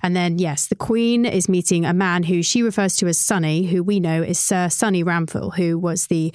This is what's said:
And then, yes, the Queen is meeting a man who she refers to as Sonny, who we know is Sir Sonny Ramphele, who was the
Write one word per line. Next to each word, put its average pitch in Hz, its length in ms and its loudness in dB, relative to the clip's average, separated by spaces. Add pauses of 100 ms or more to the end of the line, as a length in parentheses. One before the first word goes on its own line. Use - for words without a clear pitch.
And 180 140 0
then, 175 240 0
yes, 156 260 -2
the - 100 -2
Queen 233 500 2
is 196 220 0
meeting 175 380 2
a 160 80 2
man 180 300 0
who 170 180 0
she 240 220 0
refers 202 340 0
to 185 100 0
as 170 120 0
Sonny, 165 480 0
who 180 160 0
we 202 160 0
know 165 240 0
is - 160 -2
Sir 180 280 0
Sonny 185 360 0
Ramphele, 170 540 -2
who 170 200 0
was 170 300 -2
the 160 280 0